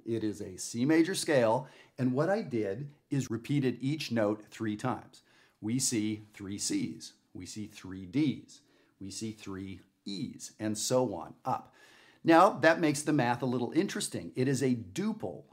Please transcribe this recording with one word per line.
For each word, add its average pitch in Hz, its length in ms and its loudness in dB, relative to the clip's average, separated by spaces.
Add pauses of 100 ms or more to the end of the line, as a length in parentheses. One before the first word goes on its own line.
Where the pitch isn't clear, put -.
it 113 180 -4
is 101 160 -4
a 92 180 -10
C 117 280 -4
major 165 300 4
scale, 127 520 4 (300)
and 127 160 2
what 151 160 2
I 208 120 2
did 123 480 -4 (200)
is 135 200 0
repeated 127 520 0
each 143 300 -2
note 104 380 2
three 107 260 -4
times. - 460 -6 (380)
We 117 200 -2
see 107 440 -2 (100)
three 101 240 -8
C's, - 560 -4 (200)
we 92 120 -12
see 107 220 -10
three 95 380 -12
D's, 131 560 -2 (380)
we 95 100 -12
see 110 220 -8
three 95 500 -10 (240)
E's, - 540 -8
and 107 180 -2
so 127 380 2
on 78 180 -10 (100)
up. - 300 -4 (500)
Now, 165 260 10
that 165 320 4
makes 147 200 2
the 156 120 0
math 120 280 2
a 135 60 0
little 120 240 0
interesting. 160 640 -2
It 127 120 2
is 139 140 2
a 127 140 4
duple, 110 760 -6